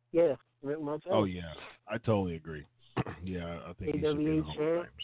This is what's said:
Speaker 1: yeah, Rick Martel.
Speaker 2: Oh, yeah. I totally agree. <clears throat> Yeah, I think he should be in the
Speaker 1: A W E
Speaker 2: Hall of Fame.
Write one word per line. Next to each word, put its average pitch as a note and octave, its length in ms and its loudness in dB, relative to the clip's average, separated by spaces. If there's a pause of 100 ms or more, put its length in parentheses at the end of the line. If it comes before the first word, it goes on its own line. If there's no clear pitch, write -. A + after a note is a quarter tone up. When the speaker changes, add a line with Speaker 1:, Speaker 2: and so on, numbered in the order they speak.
(120)
Speaker 1:
yeah, E3 240 6 (280)
Rick D3 180 -2
Martel. D3+ 320 -4
Speaker 2:
Oh, A2 120 6
yeah. F2 280 -4 (340)
I A2 120 -2
totally F#2+ 360 2
agree. D#2 300 -8 (320)
<clears throat> - 60 2 (200)
Yeah, E2+ 440 -4
I F2 60 -10
think D3 220 -4
he D3 60 -2
should D3+ 160 2
be D3+ 80 2
in - 0 -
the D#3 60 2
Speaker 1:
A D#3+ 40 4
W D#3 40 4
E - 20 4
Speaker 2:
Hall D#3 380 0
of F3 60 -4
Fame. - 60 -16 (120)